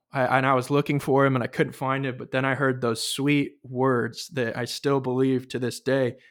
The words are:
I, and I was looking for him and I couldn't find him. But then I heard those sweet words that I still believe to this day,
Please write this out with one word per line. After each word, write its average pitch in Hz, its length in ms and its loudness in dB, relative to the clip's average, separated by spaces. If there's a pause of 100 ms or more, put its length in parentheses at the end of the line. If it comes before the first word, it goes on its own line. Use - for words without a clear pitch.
(120)
I, 131 260 2
and 131 80 2
I 135 80 4
was 123 160 0
looking 143 300 2
for 139 260 4
him 135 80 2
and 123 80 0
I 110 60 -4
couldn't 139 240 -2
find 135 340 -4
him. 127 100 -6
But 120 140 -14
then 131 140 -2
I 135 100 0
heard 131 260 0
those 117 260 -2
sweet 143 560 0
words 123 720 -2
that 117 220 -2
I 120 80 -4
still 139 360 0
believe 131 480 0
to 123 100 -4
this 123 220 -4
day, 131 360 0 (140)